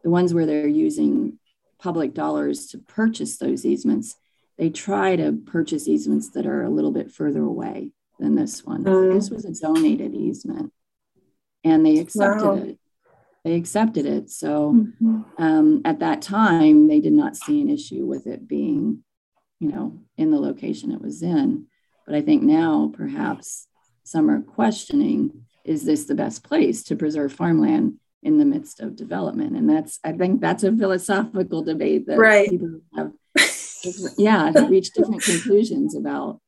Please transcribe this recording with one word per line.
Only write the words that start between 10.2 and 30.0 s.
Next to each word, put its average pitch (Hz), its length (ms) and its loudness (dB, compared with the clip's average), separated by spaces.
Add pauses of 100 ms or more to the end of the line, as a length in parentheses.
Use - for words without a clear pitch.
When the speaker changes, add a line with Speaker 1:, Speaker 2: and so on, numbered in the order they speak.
Speaker 1:
and 160 200 6
they 156 140 6
accepted 202 460 0
Speaker 2:
Wow. 196 100 4
Speaker 1:
it. - 240 -8 (640)
They 165 120 0
accepted 175 500 0
it. 143 240 -4
So, 147 440 -2
Speaker 2:
Mm-hmm. 220 480 2 (160)
Speaker 1:
um, 156 460 4
at 160 160 -2
that 165 220 -2
time, 165 680 6
they 151 140 4
did 156 100 0
not - 240 2
see - 260 -2
an - 80 0
issue 139 360 -6
with 135 220 -8
it - 200 -12
being, - 560 -4 (560)
you 160 80 -2
know, - 320 -6 (180)
in 156 140 0
the 147 80 2
location - 540 -6
it - 80 -10
was 151 200 -12
in. 165 440 -2 (400)
But 147 100 -6
I 147 60 0
think 151 220 2
now 151 520 2
perhaps - 720 -8 (380)
some 156 240 0
are 151 120 2
questioning, - 1040 -2 (200)
is 160 180 -4
this 151 220 0
the 143 100 -4
best - 300 -6
place 294 380 0
to - 120 -4
preserve 151 380 -4
farmland 160 640 0 (260)
in - 160 2
the 147 80 4
midst - 340 -2
of - 160 -12
development? - 640 -6
And 151 120 2
that's, 156 360 0